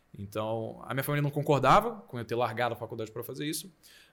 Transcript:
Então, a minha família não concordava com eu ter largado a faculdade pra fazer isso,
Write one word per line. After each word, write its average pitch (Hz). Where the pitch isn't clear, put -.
Então, 113
a -
minha 131
família 147
não 147
concordava 151
com 123
eu 117
ter 117
largado 117
a -
faculdade 110
pra 120
fazer 143
isso, 156